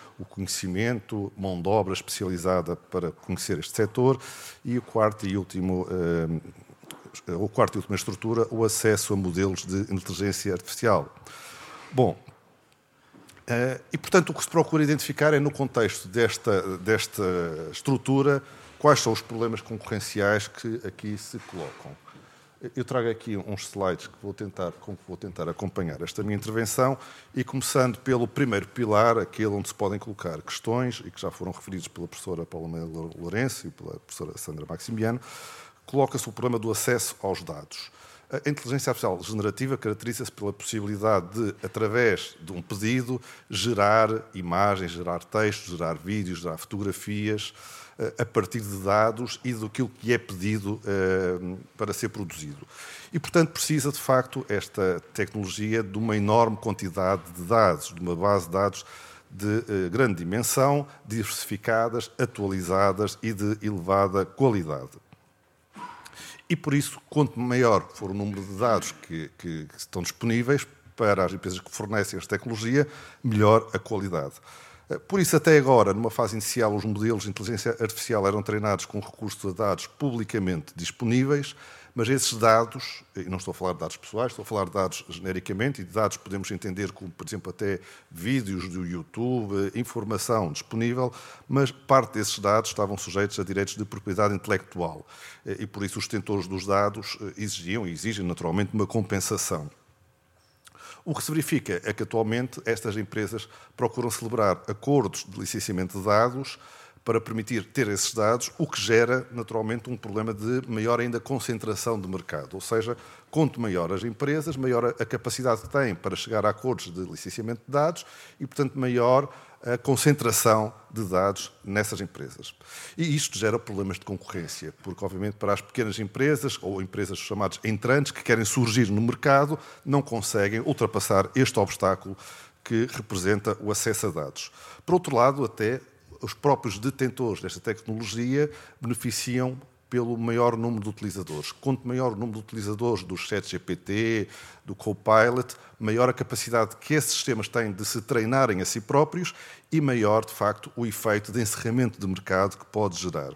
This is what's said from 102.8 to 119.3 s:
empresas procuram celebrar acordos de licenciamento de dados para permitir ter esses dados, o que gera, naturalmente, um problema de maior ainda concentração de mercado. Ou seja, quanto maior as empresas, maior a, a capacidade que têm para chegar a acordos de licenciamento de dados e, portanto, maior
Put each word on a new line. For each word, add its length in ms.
empresas 500
procuram 360
celebrar 580
acordos 580
de 140
licenciamento 580
de 60
dados 540
para 140
permitir 420
ter 240
esses 260
dados, 460
o 80
que 140
gera, 500
naturalmente, 580
um 80
problema 380
de 340
maior 300
ainda 220
concentração 800
de 80
mercado. 460
Ou 60
seja, 360
quanto 300
maior 320
as 100
empresas, 540
maior 300
a, 20
a 180
capacidade 560
que 60
têm 260
para 220
chegar 280
a 60
acordos 420
de 100
licenciamento 640
de 80
dados 320
e, 60
portanto, 300
maior 560